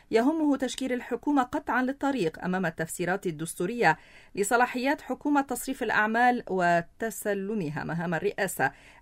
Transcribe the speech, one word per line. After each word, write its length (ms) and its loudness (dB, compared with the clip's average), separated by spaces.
يهمه 460 4
تشكيل 360 -2
الحكومة 500 0
قطعاً 380 -2
للطريق 600 -2
أمام 220 0
التفسيرات 640 -4
الدستورية 720 0
لصلاحيات 640 2
حكومة 400 0
تصريف 420 -6
الأعمال 640 2
وتسلمها 1400 -2
مهام 300 -4
الرئاسة 580 -2